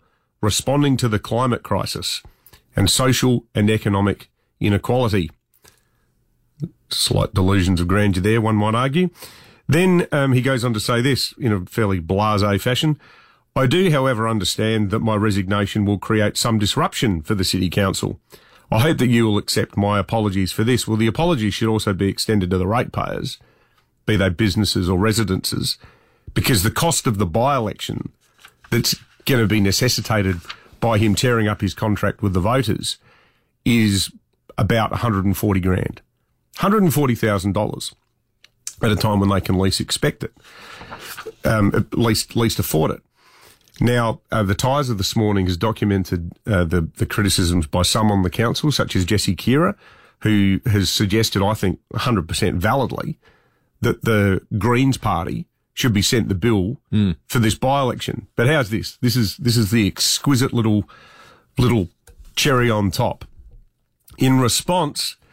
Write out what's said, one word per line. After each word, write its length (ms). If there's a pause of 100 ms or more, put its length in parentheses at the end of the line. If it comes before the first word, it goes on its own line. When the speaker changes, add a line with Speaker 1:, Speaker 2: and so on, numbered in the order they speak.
(420)
Speaker 1:
responding 560
to 100
the 120
climate 440
crisis 580 (540)
and 140
social 560 (100)
and 140
economic 600 (300)
inequality." 720 (1600)
Slight 440
delusions 460
of 80
grandeur 340
there, 200
one 160
might 180
argue. 340 (600)
Then, 420
um, 220
he 80
goes 240
on 80
to 80
say 180
this 380
in 160
a 120
fairly 360
blasé 580
fashion. 400 (540)
"I 140
do, 240
however, 360
understand 640
that 80
my 160
resignation 720
will 140
create 380
some 200
disruption 640
for 140
the 80
City 260
Council. 500 (500)
I 100
hope 200
that 80
you 180
will 120
accept 380
my 240
apologies 540
for 100
this." 240
Well, 100
the 100
apologies 460
should 140
also 260
be 140
extended 420
to 80
the 100
ratepayers, 720 (640)
be 100
they 140
businesses 600
or 80
residences, 800 (560)
because 300
the 80
cost 360
of 100
the 80
by-election 880 (560)
that's 260 (300)
gonna 220
be 120
necessitated 800 (400)
by 180
him 160
tearing 360
up 100
his 140
contract 480
with 120
the 80
voters 560 (680)
is 460 (460)
about 360
a 40
hundred 280
and 100
forty 240
grand, 420 (560)
hundred 260
and 100
forty 220
thousand 360
dollars 420 (880)
at 100
a 40
time 240
when 100
they 120
can 180
least 220
expect 420
it, 100 (1120)
um, 320
at 200
least, 400
least 220
afford 320
it. 120 (800)
Now, 420 (100)
uh, 100
the 140
Tiser 420
this 180
morning 300
has 100
documented, 760 (140)
uh, 160
the, 340
the 80
criticisms 600
by 160
some 280
on 120
the 60
council, 420
such 240
as 100
Jesse 300
Kira, 400 (460)
who 440
has 240
suggested, 540
I 100
think, 260 (140)
a 60
hundred 280
percent 300
validly, 640 (640)
that 220
the 380 (160)
Greens 400
Party 500 (260)
should 200
be 80
sent 260
the 80
bill 460 (100)
Speaker 2:
Mm. 260 (100)
Speaker 1:
for 100
this 180
by-election. 800
But 120
how's 240
this? 260
This 180
is, 220
this 200
is 120
the 180
exquisite 640
little, 360 (680)
little 320 (460)
cherry 340
on 200
top. 360 (920)
In 220
response 800 (160)